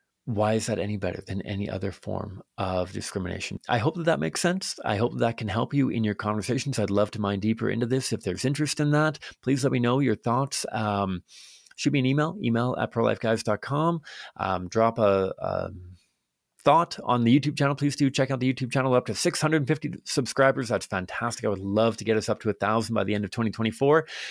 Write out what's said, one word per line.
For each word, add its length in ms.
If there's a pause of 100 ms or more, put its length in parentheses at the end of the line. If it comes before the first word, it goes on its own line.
(260)
why 280
is 140
that 100
any 200
better 280
than 160
any 260
other 240
form 520 (140)
of 340
discrimination? 760
I 120
hope 160
that 100
that 140
makes 220
sense. 440
I 120
hope 200
that 200
can 100
help 260
you 160
in 140
your 100
conversations. 640
I'd 140
love 200
to 100
mine 180
deeper 280
into 200
this. 260
If 80
there's 240
interest 340
in 120
that, 260 (240)
please 220
let 100
me 60
know 220
your 140
thoughts. 560
Um, 520 (540)
shoot 160
me 60
an 60
email, 380
email 340
at 140
pro 140
life 140
guys 220
dot 200
com. 400 (360)
Um, 300
drop 320
a, 400
a 300 (920)
thought 400
on 200
the 160
YouTube 180
channel. 160
Please 220
do 160
check 180
out 100
the 140
YouTube 180
channel. 200
We're 60
up 100
to 80
six 260
hundred 240
fifty 280 (100)
subscribers. 680
That's 160
fantastic. 600
I 40
would 80
love 400
to 60
get 140
us 120
up 120
to 100
a 20
thousand 400
by 100
the 120
end 100
of 60
twenty 180
twenty-four. 580 (240)